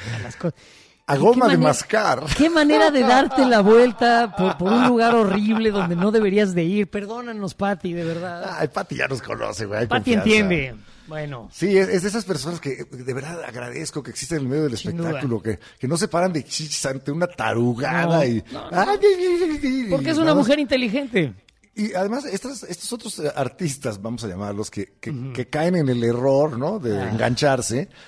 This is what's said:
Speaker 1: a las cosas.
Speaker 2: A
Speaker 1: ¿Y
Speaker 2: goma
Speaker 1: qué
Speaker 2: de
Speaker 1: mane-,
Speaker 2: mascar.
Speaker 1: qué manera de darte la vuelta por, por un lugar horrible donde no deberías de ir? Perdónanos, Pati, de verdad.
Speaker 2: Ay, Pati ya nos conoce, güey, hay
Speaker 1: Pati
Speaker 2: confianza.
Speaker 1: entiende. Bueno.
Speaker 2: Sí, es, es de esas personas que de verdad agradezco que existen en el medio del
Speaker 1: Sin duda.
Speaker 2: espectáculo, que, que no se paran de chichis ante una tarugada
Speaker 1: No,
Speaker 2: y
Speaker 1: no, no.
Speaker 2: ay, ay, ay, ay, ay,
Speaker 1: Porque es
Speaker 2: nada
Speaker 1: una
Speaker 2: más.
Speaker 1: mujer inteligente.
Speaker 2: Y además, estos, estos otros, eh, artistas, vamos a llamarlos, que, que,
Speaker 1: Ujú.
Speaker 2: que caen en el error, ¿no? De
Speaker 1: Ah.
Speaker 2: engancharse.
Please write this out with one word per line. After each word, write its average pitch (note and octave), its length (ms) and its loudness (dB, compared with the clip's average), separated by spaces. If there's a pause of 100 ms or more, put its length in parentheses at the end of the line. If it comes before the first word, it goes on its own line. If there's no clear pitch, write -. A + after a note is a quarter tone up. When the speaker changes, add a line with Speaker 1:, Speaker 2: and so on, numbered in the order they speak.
(160)
Speaker 1:
a - 40 -6
las A#2 160 -12
cosas. - 180 -4 (520)
Speaker 2:
A C#3+ 100 2
Speaker 1:
¿Y - 40 4
Speaker 2:
goma A#3+ 260 6
Speaker 1:
qué G3+ 60 6
Speaker 2:
de E3+ 60 4
Speaker 1:
mane-, D#3 100 4
Speaker 2:
mascar. - 560 0 (120)
Speaker 1:
qué D#4 140 4
manera D#4 400 4
de C#4+ 100 2
darte C4 460 4
la A#3 140 6
vuelta A#3 760 6
por, F#3 220 0
por F3+ 140 0
un A#3+ 160 6
lugar A#3 260 4
horrible A3 560 2
donde F3 260 0
no F#3 140 2
deberías G#3 440 2
de E3+ 100 0
ir? G3 260 0
Perdónanos, G#3+ 640 -8
Pati, G3 400 -4
de E3+ 100 -6
verdad. F3 540 -8
Speaker 2:
Ay, D#3 100 -2
Pati F#3+ 280 -8
ya B2+ 120 -2
nos C3 140 -6
conoce, A2 420 -8
güey, G2+ 160 -4
hay A#2+ 60 -2
Speaker 1:
Pati A#3 300 0
Speaker 2:
confianza. G3 80 0 (180)
Speaker 1:
entiende. D3+ 320 -2 (320)
Bueno. D3 440 -10
Speaker 2:
Sí, F#3+ 280 2
es, F#3+ 100 2
es F3+ 140 0
de G3 60 -2
esas G3+ 180 -4
personas D#3+ 340 -6
que C3 240 -8
de B2+ 300 -8
verdad D#3 280 -10
agradezco B2+ 600 -10
que B2 80 -14
existen D#3 280 -6
en C#3+ 60 -4
el B2+ 60 -2
medio D3+ 140 0
del B2 120 -2
Speaker 1:
Sin E3 220 -6
duda. E3 100 -4
Speaker 2:
espectáculo, C3+ 340 -4
que, G#2+ 160 -4 (200)
que B2+ 100 -4
no D#3+ 80 -2
se G3+ 120 -2
paran F3 220 0
de D#3 140 -4
chichis - 400 -8
ante C3+ 260 -6
una E3+ 160 -2
tarugada B2+ 920 0
Speaker 1:
No, D3 80 4
Speaker 2:
y A#2 260 -2
Speaker 1:
no, - 180 -12
no. F3 80 -4
Speaker 2:
ay, G3 120 2
ay, G4+ 120 0
ay, F4+ 400 4
ay, D#4 180 -2 (240)
ay, - 40 -6
Speaker 1:
Porque C4+ 220 0
es D#4 80 0
Speaker 2:
nada D#4+ 60 4
Speaker 1:
una D#4 100 4
Speaker 2:
más. C#4+ 100 4
Speaker 1:
mujer C4+ 140 4
inteligente. B3 760 0 (420)
Speaker 2:
Y G#3 200 -4
además, G#3 300 -2
estos, B3 400 -8
estos - 280 -10
otros, A#3 280 -10
eh, D3 160 -2
artistas, C3 680 -6
vamos A2+ 220 -8
a - 20 -6
llamarlos, G2+ 420 -6
que, - 320 -10
que, - 120 -10
Speaker 1:
Ujú. C3 200 -8
Speaker 2:
que B2 160 -6
caen E3 280 0
en D3+ 120 2
el A#2+ 140 0
error, C3 560 2
¿no? F3+ 220 -4
De A2+ 200 -2
Speaker 1:
Ah. A#2+ 120 -4
Speaker 2:
engancharse. B2 760 0 (200)